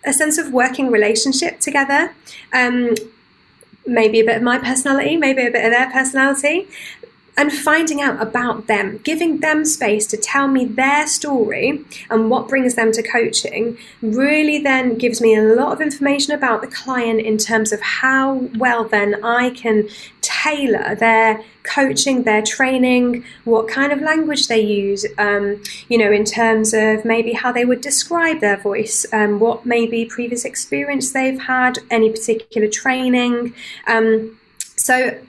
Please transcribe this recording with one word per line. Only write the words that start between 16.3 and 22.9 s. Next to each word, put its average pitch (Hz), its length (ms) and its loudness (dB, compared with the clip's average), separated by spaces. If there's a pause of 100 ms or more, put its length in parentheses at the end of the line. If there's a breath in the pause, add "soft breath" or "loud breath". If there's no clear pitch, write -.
about 254 260 0
the 254 80 -8
client 233 540 -2
in 220 160 0
terms 220 340 0
of 214 80 -2
how 269 540 0 (240)
well 240 260 0
then 208 400 0
I 240 280 0
can 214 360 0 (320 loud breath)
tailor 277 760 -2
their 220 460 4 (220 loud breath)
coaching, 269 600 0
their 220 180 2
training, 247 840 0 (220 loud breath)